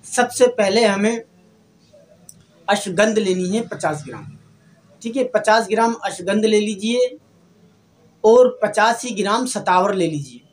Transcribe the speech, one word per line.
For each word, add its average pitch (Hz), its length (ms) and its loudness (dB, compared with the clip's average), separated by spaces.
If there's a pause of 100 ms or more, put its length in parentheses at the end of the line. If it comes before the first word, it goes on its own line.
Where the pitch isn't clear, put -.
सबसे 247 440 2
पहले 208 340 2
हमें 214 380 0 (1500)
अश्वगंध 202 500 0
लेनी 185 300 -2
है 214 200 -2
पचास 156 380 -6
ग्राम, 107 180 -16 (760)
ठीक 226 140 -6
है। 254 100 0
पचास 214 420 2
ग्राम 226 260 0 (100)
अश्वगंध 196 400 -2
ले 214 160 4
लीजिए 226 560 -2 (1080)
और 247 240 8 (140)
पचास 214 420 0
ही 254 80 -10
ग्राम 208 340 -2
सतावर 196 480 0
ले 175 120 0
लीजिए। 143 340 -8 (120)